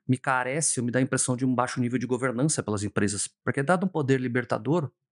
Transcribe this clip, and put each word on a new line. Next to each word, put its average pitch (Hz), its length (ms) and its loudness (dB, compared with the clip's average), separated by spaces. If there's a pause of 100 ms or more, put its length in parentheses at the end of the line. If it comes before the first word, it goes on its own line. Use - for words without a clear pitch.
me 127 100 4
carece, 131 640 0
me 120 80 0
dá 120 100 0
a - 20 4
impressão 127 340 0
de 131 100 -2
um 127 80 2
baixo 123 280 0
nível 120 180 0
de 127 80 -4
governança 127 560 0
pelas 104 180 -2
empresas. 101 460 -2 (160)
Porque - 160 -2
é 139 40 0
dado 180 220 2
um 185 40 -2
poder 135 320 2
libertador 127 680 -2 (220)